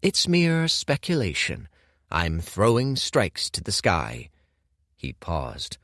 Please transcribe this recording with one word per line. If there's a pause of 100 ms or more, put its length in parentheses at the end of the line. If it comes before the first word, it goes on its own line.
It's
mere
speculation. (440)
I'm
throwing
strikes
to
the
sky. (680)
He
paused.